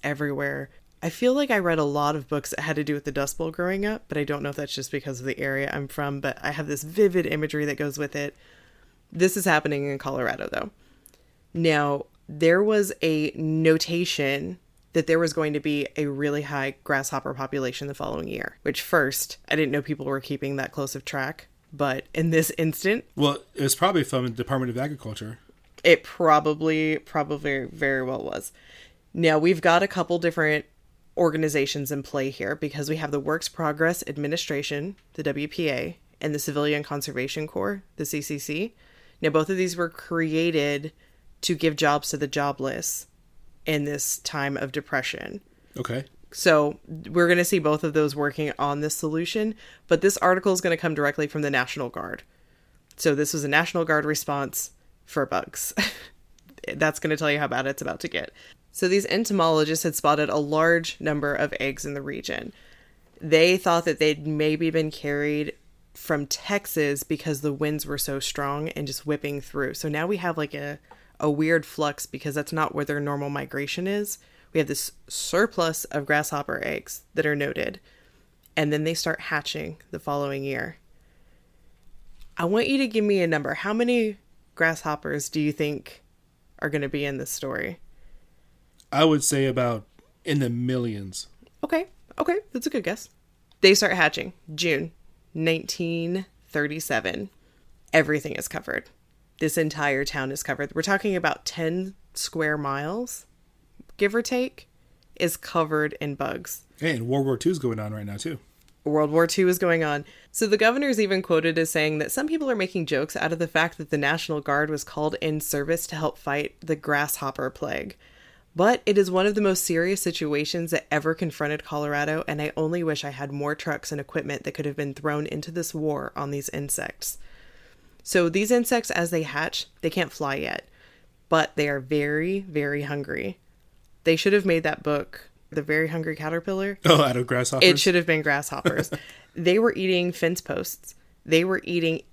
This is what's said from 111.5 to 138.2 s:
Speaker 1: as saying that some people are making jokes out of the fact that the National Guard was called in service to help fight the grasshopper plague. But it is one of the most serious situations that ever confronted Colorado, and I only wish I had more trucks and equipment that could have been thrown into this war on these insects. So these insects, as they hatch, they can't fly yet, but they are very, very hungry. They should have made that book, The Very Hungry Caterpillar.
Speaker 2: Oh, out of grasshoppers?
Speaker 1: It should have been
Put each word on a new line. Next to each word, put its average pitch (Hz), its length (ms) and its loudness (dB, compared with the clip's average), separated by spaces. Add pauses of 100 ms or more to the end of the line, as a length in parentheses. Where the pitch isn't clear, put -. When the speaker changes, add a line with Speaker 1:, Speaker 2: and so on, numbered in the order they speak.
Speaker 1:
as 160 120 2
saying 156 280 2
that - 120 -2
some 277 160 -2
people 311 240 0
are 240 60 2
making 185 300 -2
jokes 147 280 -2
out 156 180 -2
of 165 60 -2
the 165 80 0
fact 160 320 0
that 151 120 -12
the 151 80 0
National 147 420 0
Guard 147 280 0
was 151 140 -4
called 151 380 -2
in 151 200 0
service 151 460 -2
to - 100 -10
help 156 220 -2
fight 147 420 -4
the 160 140 -2
grasshopper 143 760 -2
plague. - 460 -8 (600)
But 202 280 4
it 202 140 4
is 185 140 4
one 185 140 4
of 208 100 0
the 214 40 4
most 190 240 2
serious 180 380 0
situations 160 680 -2
that - 180 -2
ever 151 240 2
confronted 151 480 -2
Colorado, 147 640 -2
and 147 160 -4
I 151 140 -2
only 165 260 0
wish 156 220 -2
I 147 60 -8
had 139 200 -8
more 143 240 -2
trucks - 380 -6
and 147 80 -4
equipment 143 420 -6
that 151 120 -8
could 147 120 -6
have 143 80 -4
been 143 180 -4
thrown 147 340 -4
into 156 260 -8
this 165 200 -4
war 151 440 -4
on 139 160 -4
these 143 160 -6
insects. - 720 -6 (840)
So 175 260 2
these 196 220 0
insects, 240 400 2
as 170 200 0
they 170 120 0
hatch, 147 440 -4 (160)
they 165 60 0
can't 156 220 -2
fly 139 240 -4
yet, - 340 -6 (600)
but 156 260 2
they 147 140 0
are 143 100 -2
very, 151 640 0
very 147 420 -2
hungry. - 560 -4 (640)
They 165 140 6
should 196 160 2
have 202 120 6
made 165 200 4
that 151 180 -4
book, - 480 -4 (200)
The 156 120 -2
Very 151 240 2
Hungry 160 300 -4
Caterpillar. 190 680 -4
Speaker 2:
Oh, 151 180 8
out 127 140 2
of 123 120 -2
grasshoppers? 131 400 4
Speaker 1:
It 170 100 8
should 180 160 4
have 170 120 2
been 156 160 2